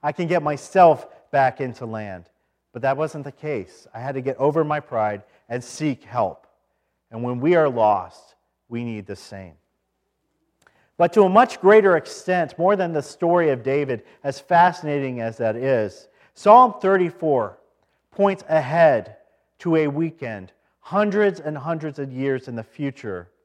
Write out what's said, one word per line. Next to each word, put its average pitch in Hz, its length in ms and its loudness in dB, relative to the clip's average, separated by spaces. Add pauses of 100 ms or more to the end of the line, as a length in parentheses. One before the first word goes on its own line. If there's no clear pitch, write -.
I 147 100 -4
can 175 160 -6
get 170 140 0
myself 151 640 4 (240)
back 131 300 0
into 127 260 -8
land." 104 420 -12 (440)
But 117 100 -12
that 135 140 0
wasn't 151 280 -6
the 139 80 -12
case. 139 600 -10
I 113 80 -16
had 131 140 -10
to 135 60 -6
get 127 160 -6
over 151 260 0
my 151 180 -4
pride 107 420 -4 (260)
and 120 140 -8
seek - 420 -8
help. 113 420 -6 (640)
And 117 120 -10
when 123 180 -6
we 170 160 2
are 156 120 4
lost, 104 680 -2 (320)
we 120 160 -10
need 107 220 -10
the 101 100 -12
same. 95 380 -20 (1400)
But 170 180 2
to 214 80 6
a 190 60 4
much 226 320 4
greater 196 360 6
extent, 175 600 -4
more 190 180 2
than 175 160 -4
the 147 100 -2
story 170 480 0
of 123 120 -2
David, 131 420 -4 (180)
as 139 160 -6
fascinating 147 840 0
as 113 180 -6
that 113 180 -2
is, 120 520 -2 (260)
Psalm 226 460 6
thirty-four 165 800 0 (520)
points 196 380 -2
ahead 147 680 2 (440)
to 165 160 0
a 151 120 2
weekend 139 640 -8 (280)
hundreds 202 600 -2
and 151 160 -8
hundreds 156 420 -8
of 135 140 -10
years 131 360 -4
in 120 60 -12
the 113 80 -10
future 110 680 -10 (160)